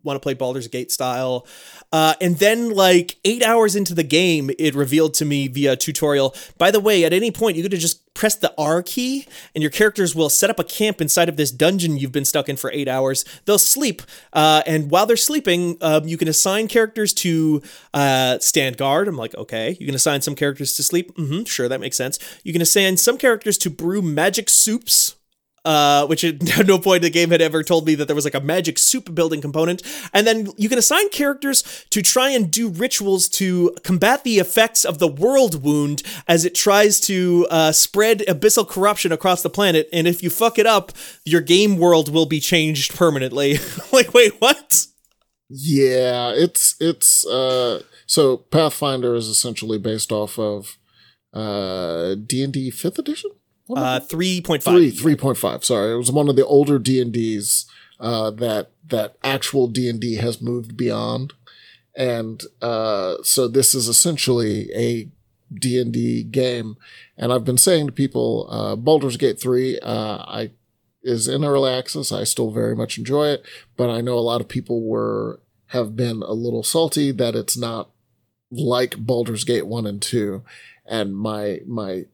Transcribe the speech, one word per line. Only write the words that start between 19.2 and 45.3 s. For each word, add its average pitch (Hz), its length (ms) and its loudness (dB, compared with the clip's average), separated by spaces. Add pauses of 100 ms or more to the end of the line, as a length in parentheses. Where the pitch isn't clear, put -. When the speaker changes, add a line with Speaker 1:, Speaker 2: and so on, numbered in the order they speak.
Speaker 1:
"Okay." 113 440 -6
"You - 60 -12
can 139 80 -4
assign 139 260 0
some 147 140 -4
characters 139 400 -2
to - 80 -4
sleep." 170 340 -2
Mm-hmm, 160 280 -4
sure, 123 240 -4
that 131 120 -4
makes 135 160 -6
sense. 131 220 -4 (260)
"You 160 80 -8
can 170 80 0
assign 185 380 2
some 240 180 2
characters 220 420 0
to - 120 -2
brew 175 320 -4
magic 170 480 0
soups." - 640 2 (500)
Uh, 147 420 4
which 156 180 0
at 151 160 -2
<laughs> 175 260 2
no 190 120 6
point 180 240 2
in - 0 -
the 170 80 2
game 170 200 2
had 165 120 4
ever 156 200 0
told 160 220 0
me 156 100 2
that 147 120 -2
there 147 80 0
was, 147 100 -2
like, 143 100 -4
a 135 60 -4
magic 160 380 -2
soup - 360 0
building 160 280 0
component. 160 400 -2 (320)
And 208 120 4
then 220 300 0
you 214 120 0
can 247 100 0
assign 359 320 2
characters 285 800 -4
to 214 100 0
try 254 300 2
and 226 200 2
do 214 200 0
rituals 196 600 0
to 180 520 0
combat 196 420 2
the 226 140 2
effects 220 460 2
of 151 140 -4
the 170 100 4
world 180 540 2
wound 147 400 0 (240)
as 170 200 4
it 175 80 -4
tries 208 480 4
to, 180 480 2
uh, 160 220 2
spread 214 560 2
abyssal 190 380 2
corruption 196 460 0
across 180 300 0
the 170 80 -2
planet. 170 420 2
And 165 160 2
if 170 140 -2
you 175 80 -2
fuck 226 280 0
it 214 80 6
up, 208 260 2 (340)
your 160 160 4
game 190 340 4
world 165 320 4
will 160 180 2
be 147 140 -2
changed 156 540 0
permanently. 143 640 0 (160)
<laughs> - 180 -14
Like, 254 220 4
wait, 233 260 6
what? - 460 2 (640)